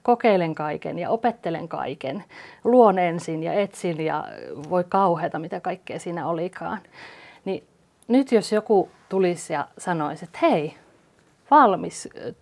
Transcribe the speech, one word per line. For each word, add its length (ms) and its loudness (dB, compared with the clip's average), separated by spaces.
kokeilen 520 2
kaiken 440 -6
ja 100 -6
opettelen 580 -4
kaiken, 560 -8
luon 360 6
ensin 440 -2
ja 100 -4
etsin 480 -2
ja 240 -4
voi 200 2
kauheata, 500 0
mitä 200 -8
kaikkea 400 -8
siinä 280 -6
olikaan. 520 -6
Niin 180 -6
nyt 240 2
jos 200 2
joku 380 2
tulisi 440 0
ja 140 -4
sanoisi, 480 -4
että 160 -20
hei, 320 2
valmis, 580 4